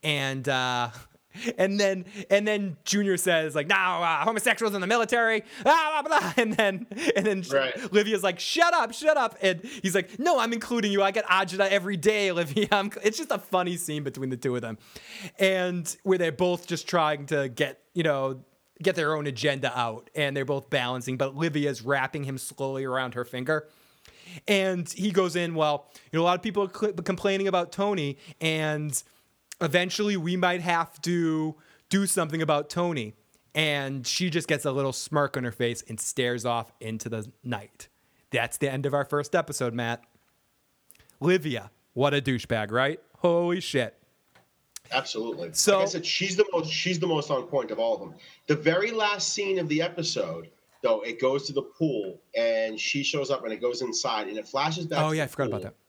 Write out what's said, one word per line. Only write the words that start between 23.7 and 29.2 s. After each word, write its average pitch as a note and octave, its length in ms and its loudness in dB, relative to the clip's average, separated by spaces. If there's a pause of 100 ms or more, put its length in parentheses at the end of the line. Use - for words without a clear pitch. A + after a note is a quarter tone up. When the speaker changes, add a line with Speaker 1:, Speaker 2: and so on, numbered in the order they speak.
Speaker 1:
And F#3+ 420 2
he G3+ 220 -2
goes F3+ 240 4
in, E3+ 200 0
"Well, D3+ 340 2 (220)
you D#3 80 0
know, E3 40 4
a - 20 6
lot F3 100 6
of F3 80 -6
people G3+ 200 2
are F#3+ 80 -2
cl-, G#3 220 -2
complaining G3 540 0
about F3 240 0
Tony, F#3 460 -2 (220)
and D3+ 600 -2 (600)